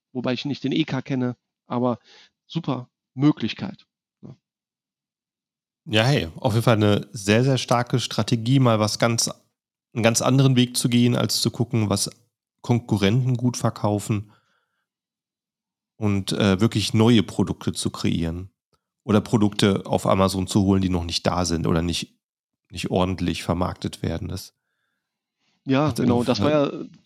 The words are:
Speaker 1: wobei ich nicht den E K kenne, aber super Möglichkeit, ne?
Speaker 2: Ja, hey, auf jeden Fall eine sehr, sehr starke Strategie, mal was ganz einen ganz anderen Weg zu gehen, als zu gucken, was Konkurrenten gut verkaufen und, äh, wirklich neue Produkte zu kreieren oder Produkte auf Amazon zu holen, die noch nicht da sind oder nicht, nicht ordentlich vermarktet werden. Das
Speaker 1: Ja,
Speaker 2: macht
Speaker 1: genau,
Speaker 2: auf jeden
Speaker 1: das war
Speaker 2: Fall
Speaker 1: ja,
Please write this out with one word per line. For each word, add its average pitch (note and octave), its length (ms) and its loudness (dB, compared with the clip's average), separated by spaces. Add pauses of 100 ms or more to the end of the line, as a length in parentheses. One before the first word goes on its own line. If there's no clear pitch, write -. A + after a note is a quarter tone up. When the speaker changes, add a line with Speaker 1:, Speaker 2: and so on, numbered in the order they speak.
(140)
Speaker 1:
wobei B2+ 200 -4
ich - 120 -6
nicht C#3+ 180 -6
den C3+ 80 -4
E D#3+ 140 0
K C3 160 -4
kenne, B2+ 340 -4 (300)
aber B2 340 -2 (460)
super B2+ 420 -6 (260)
Möglichkeit, - 720 -2 (360)
ne? - 160 -20 (1500)
Speaker 2:
Ja, G#2+ 220 0
hey, B2 320 0
auf G#2+ 160 0
jeden A#2 100 0
Fall A#2 140 4
eine G#2 340 2
sehr, G#2+ 320 2
sehr C3+ 140 2
starke A#2+ 420 -2
Strategie, A#2+ 600 0
mal A#2 200 4
was G#2+ 200 -2
ganz A#2 300 0 (640)
einen A#2 100 0
ganz A2+ 180 2
anderen C3 340 4
Weg B2 220 2
zu C3 120 0
gehen, A#2+ 260 2
als A#2 260 -2
zu A#2 100 0
gucken, A2 380 -2
was G2+ 200 -2 (520)
Konkurrenten B2 760 2
gut A#2+ 200 -2
verkaufen G#2 760 -2 (1700)
und, G2+ 340 -2
äh, G2 280 2
wirklich A2+ 340 0
neue A2 300 6
Produkte - 500 -4
zu - 160 -6
kreieren F2 640 -4 (520)
oder G#2+ 180 2
Produkte G#2 640 0
auf - 220 -2
Amazon F#2+ 400 0
zu G#2 160 2
holen, F#2+ 180 4
die F#2 80 0
noch F2 140 -2
nicht E2+ 240 -4
da F2+ 180 0
sind E2+ 220 -2
oder E2 140 0
nicht, - 380 -6 (520)
nicht F#2 200 -8
ordentlich F2+ 520 -2
vermarktet F2+ 580 -4
werden. E2+ 260 -6
Das F2 260 -12 (1120)
Speaker 1:
Ja, C3+ 220 2
Speaker 2:
macht C#3+ 100 -4
Speaker 1:
genau, B2 220 2
Speaker 2:
auf - 20 2
jeden A2+ 60 -2
Speaker 1:
das A#2+ 140 0
war C#3+ 100 2
Speaker 2:
Fall - 0 -
Speaker 1:
ja, D3 340 -2 (200)